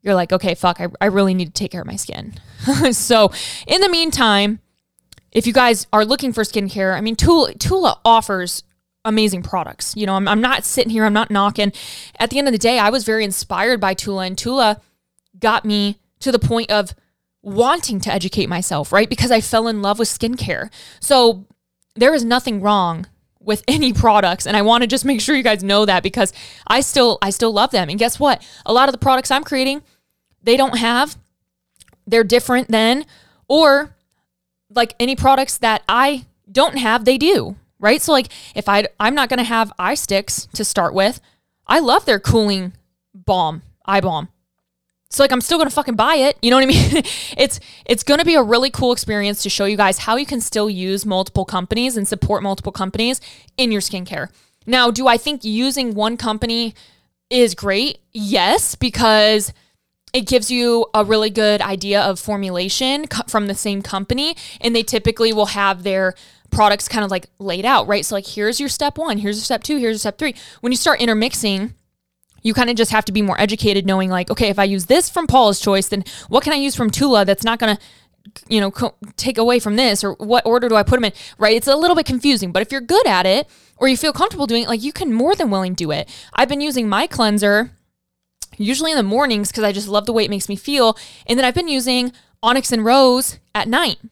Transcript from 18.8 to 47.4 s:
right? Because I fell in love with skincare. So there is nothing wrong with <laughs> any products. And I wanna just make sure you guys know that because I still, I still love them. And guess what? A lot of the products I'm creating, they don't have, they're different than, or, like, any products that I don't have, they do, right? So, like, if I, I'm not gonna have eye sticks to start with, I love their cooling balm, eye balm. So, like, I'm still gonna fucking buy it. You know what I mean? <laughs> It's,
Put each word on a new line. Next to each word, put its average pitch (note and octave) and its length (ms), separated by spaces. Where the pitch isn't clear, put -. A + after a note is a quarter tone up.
right? G#3 160
Because A#3+ 220
I A3+ 100
fell A3+ 280
in A3 120
love G3+ 200
with A3 80
skincare. A3+ 600
So A#3 460
there B3 180
is C4+ 120
nothing A#3 360
wrong F#3 460
with G#3 260
<laughs> - 40
any C#4 240
products. G3+ 540
And G#3 100
I G3+ 60
wanna A#3 260
just B3+ 160
make C4 160
sure D4+ 160
you C4 80
guys G#3+ 180
know G3+ 240
that F3+ 160
because F#3+ 300
I B3 140
still, B3 420
I G3 80
still A3+ 220
love G#3+ 180
them. F#3 180
And F#3 100
guess A3+ 200
what? C#4 260
A G#3+ 60
lot C4 160
of C4+ 40
the B3+ 60
products C4 320
I'm C#4 140
creating, C4+ 380
they A#3 140
don't C4+ 220
have, A#3+ 380
they're A3+ 180
different A#3+ 440
than, A3+ 380
or, D4 460
like, A#3 240
any B3 160
products C4+ 440
that A3 300
I C4 380
don't C4+ 280
have, A3+ 260
they B3+ 140
do, A3 380
right? A3+ 240
So, E4 100
like, C4 160
if G#3 140
I, G3+ 180
I'm A3+ 160
not C4+ 140
gonna B3 160
have A3+ 340
eye F#3+ 160
sticks - 600
to G#3+ 100
start F3+ 300
with, G3 260
I C#4 120
love D#4 260
their - 160
cooling G3 520
balm, F3+ 480
eye G3 160
balm. E3+ 280
So, - 120
like, C4+ 100
I'm B3 80
still E4 180
gonna D4 120
fucking C4 260
buy C4 200
it. C#4 260
You A#3 80
know B3 60
what C4 80
I - 20
mean? C#4 420
<laughs> - 40
It's, - 240